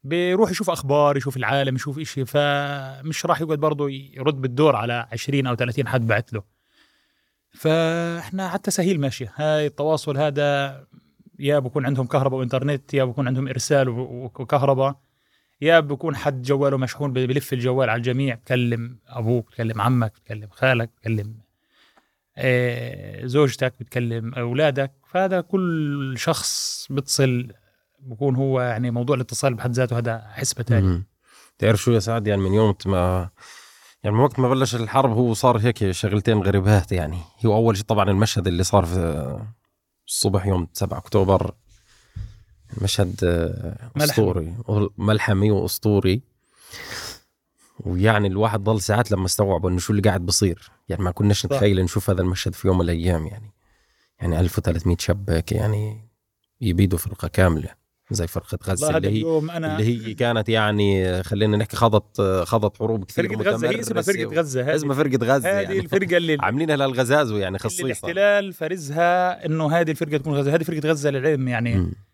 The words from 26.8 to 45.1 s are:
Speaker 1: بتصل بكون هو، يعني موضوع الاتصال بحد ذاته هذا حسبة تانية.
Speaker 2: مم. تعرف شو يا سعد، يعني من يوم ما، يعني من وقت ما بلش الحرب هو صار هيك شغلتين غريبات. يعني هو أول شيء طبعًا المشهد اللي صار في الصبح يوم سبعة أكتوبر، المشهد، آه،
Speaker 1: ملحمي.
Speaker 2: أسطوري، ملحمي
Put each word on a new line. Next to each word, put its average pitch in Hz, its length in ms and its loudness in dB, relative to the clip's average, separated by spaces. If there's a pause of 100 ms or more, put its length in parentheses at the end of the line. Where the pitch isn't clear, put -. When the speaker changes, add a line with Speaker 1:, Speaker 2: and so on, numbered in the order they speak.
Speaker 1:
بتصل 127 640 0 (480)
بكون 131 360 -2
هو، 131 240 0
يعني 123 300 -2
موضوع 123 260 0
الاتصال 127 380 -2
بحد 123 180 -4
ذاته 120 260 0
هذا 113 340 -6
حسبة - 300 -6
تانية. 101 260 4
Speaker 2:
مم. 90 180 0 (520)
تعرف 104 240 2
شو 123 80 2
يا 117 80 4
سعد، 107 280 -2
يعني 101 160 2
من 95 120 2
يوم 107 200 4 (120)
ما، 92 420 0 (760)
يعني 107 120 2
من 120 60 6
وقت 143 160 2
ما 127 100 2
بلش 127 260 2
الحرب 117 360 0
هو 113 240 2
صار 120 240 4
هيك 107 320 2
شغلتين 104 480 2
غريبات. 98 540 4
يعني 87 260 -4 (280)
هو 104 80 4
أول 113 220 4
شيء 104 100 -8
طبعًا 101 240 2
المشهد 98 360 2
اللي 90 160 0
صار 95 220 4
في 82 540 -2 (680)
الصبح 98 400 0
يوم 90 260 0
سبعة - 260 -6
أكتوبر، 98 560 2 (1200)
المشهد، 95 360 0 (100)
آه، 85 520 -2 (200)
Speaker 1:
ملحمي. 147 80 2
Speaker 2:
أسطوري، 95 500 0 (440)
ملحمي 104 520 2